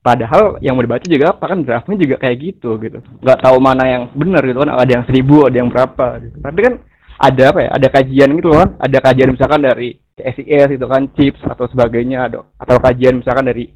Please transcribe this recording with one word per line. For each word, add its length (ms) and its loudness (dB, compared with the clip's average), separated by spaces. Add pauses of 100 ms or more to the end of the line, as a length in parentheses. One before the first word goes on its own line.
Padahal 440 0 (200)
yang 160 0
mau 40 0
dibaca 200 -4
juga 220 0 (100)
apa 80 -10
kan, 160 -4
draftnya 400 -4
juga 240 0
kayak 160 -2
gitu, 400 -8
gitu. 240 -14 (160)
Nggak 240 2
tahu 160 6
mana 240 2
yang 180 -2 (140)
benar 320 0
gitu 160 -2
kan, 80 -4
ada 240 2
yang 80 -4
seribu, 400 4
ada 160 2
yang 80 -2
berapa 380 -2 (180)
gitu. 160 -18
Tapi 240 -6
kan 120 0 (380)
ada 400 2
apa 80 0
ya, 80 -2
ada 240 0
kajian 420 4
gitu 140 0
loh 160 4
kan, 40 -4 (120)
ada 160 0
kajian 400 2
misalkan 240 0
dari 320 -2 (240)
S 240 -8
I 240 2
S 80 0
gitu 160 -6
kan, 240 0
cips 320 -2
atau 240 -6
sebagainya, 560 -2
ada, 160 -10 (160)
atau 240 0
kajian 400 0
misalkan 240 -2
dari 300 -6